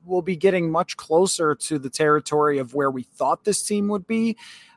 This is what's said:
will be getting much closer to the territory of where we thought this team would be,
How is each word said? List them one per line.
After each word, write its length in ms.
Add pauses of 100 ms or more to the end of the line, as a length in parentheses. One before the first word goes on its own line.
will 160
be 160
getting 340
much 240
closer 580
to 240
the 120
territory 680
of 140
where 180
we 120
thought 400
this 180
team 280
would 180
be, 300 (400)